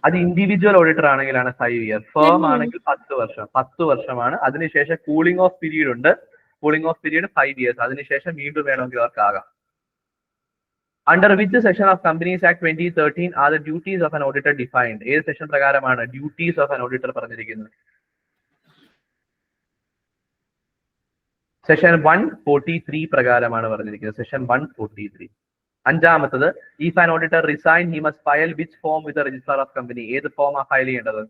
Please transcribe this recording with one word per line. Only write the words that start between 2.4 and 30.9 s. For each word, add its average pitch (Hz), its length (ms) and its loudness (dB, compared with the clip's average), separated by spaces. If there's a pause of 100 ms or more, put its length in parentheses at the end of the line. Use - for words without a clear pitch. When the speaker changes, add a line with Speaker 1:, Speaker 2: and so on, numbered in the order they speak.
Speaker 2:
ടെൻ - 80 -2
Speaker 1:
ആണെങ്കിൽ 120 380 -2
പത്ത് 139 320 -4
വർഷം, 110 260 -8 (100)
പത്ത് 131 340 -2
വർഷമാണ്. 127 460 -2 (100)
അതിനുശേഷം 151 600 -2
കൂളിംഗ് 165 400 2
ഓഫ് 180 160 0
പീരിയഡ് 156 320 -2
ഉണ്ട്, 170 160 2 (520)
കൂളിംഗ് 156 280 0
ഓഫ് 165 140 -8
പീരിയഡ് 160 240 -4 (100)
ഫൈവ് 139 240 0
ഇയേഴ്സ്, 120 240 -2
അതിനുശേഷം 139 540 -6
വീണ്ടും 143 300 -6
വേണമെങ്കിൽ 127 340 -4
അവർക്ക് 110 240 -4
ആകാം. 101 180 -4 (1700)
Under 185 260 6
which 202 160 0 (120)
section 196 260 4
of 185 140 2
Companies 170 420 -2
Act 170 140 2
twenty 165 240 -2 (100)
thirteen 165 340 0 (120)
are 147 120 4
the 156 140 -2
duties 175 380 -6
of 151 100 -4
an 147 100 -4
auditor 139 260 -2 (100)
defined? 120 380 -2 (120)
ഏത് 151 160 0
സെക്ഷൻ 151 240 -10
പ്രകാരമാണ് 139 500 0 (140)
duties 165 480 -6
of 139 120 -4
an 123 100 -8
auditor 127 320 -6
പറഞ്ഞിരിക്കുന്നത്? 113 520 -14 (4000)
സെക്ഷൻ 170 260 6 (140)
വൺ 175 120 6 (240)
ഫോർട്ടി 147 320 0 (120)
ത്രീ 156 120 -6 (140)
പ്രകാരമാണ് 120 600 2
പറഞ്ഞിരിക്കുന്നത്, 104 480 -10
സെക്ഷൻ 131 200 -8 (100)
വൺ 131 80 0 (160)
ഫോർട്ടി 104 300 -12 (100)
ത്രീ. - 120 -20 (640)
അഞ്ചാമത്തത്, 151 560 2 (420)
if 170 140 -4
an 170 120 4
auditor 165 280 0 (100)
resign, 170 420 2
he 151 120 -6
must 151 220 -4
file 156 320 2
which 170 140 -8 (100)
form 156 220 -2
with 147 120 -8
the 143 100 -2
registrar 135 360 -6
of 135 40 -10 (100)
company? 120 260 -12 (120)
ഏത് 143 200 -6
ഫോം 143 240 -2
ആ - 100 -4
ഫയൽ 131 200 0